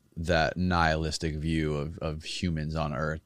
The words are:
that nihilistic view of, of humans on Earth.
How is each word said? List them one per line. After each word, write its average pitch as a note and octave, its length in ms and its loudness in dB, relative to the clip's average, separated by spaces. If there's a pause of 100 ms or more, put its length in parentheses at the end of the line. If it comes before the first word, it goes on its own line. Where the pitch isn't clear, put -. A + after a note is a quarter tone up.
(160)
that E2 400 2
nihilistic D#2+ 800 2
view D#2 400 0
of, D2 220 -6
of D#2 260 -4
humans D#2 500 -2
on D#2 200 -2
Earth. D#2 320 -2